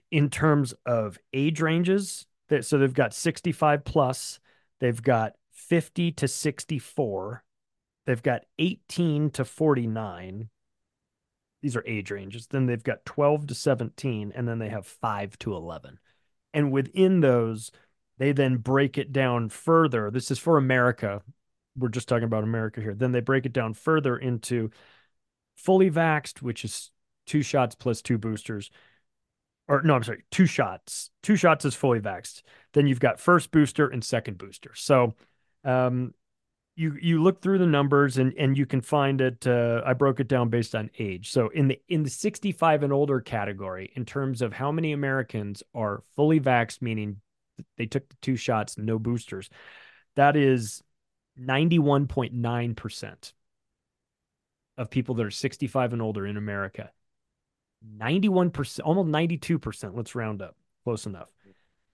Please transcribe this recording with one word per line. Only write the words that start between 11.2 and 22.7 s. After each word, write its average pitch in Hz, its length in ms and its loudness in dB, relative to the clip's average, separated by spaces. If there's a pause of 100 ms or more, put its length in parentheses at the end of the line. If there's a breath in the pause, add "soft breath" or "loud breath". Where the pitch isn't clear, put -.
These 123 160 -4
are - 100 -6
age 104 240 -6
ranges. 101 360 -12
Then 135 180 0
they've 117 180 -2
got - 220 -4
twelve 147 420 0
to 139 80 -8
seventeen, 117 800 -4
and 123 100 -4
then 117 140 -4
they 110 80 -6
have 107 180 -8
five 104 540 -6
to 104 160 -6
eleven. 80 440 -14 (540)
And 147 160 0
within 175 520 2
those, 113 500 2 (460 soft breath)
they 139 160 2
then 131 240 2
break 135 400 2
it 139 160 -4
down 123 340 2
further. 127 640 2
This 123 180 -6
is 131 80 -2
for 165 200 4
America. 123 640 2 (560)
We're 123 100 0
just 113 220 -4
talking 117 160 2
about 110 180 0
America 110 380 -4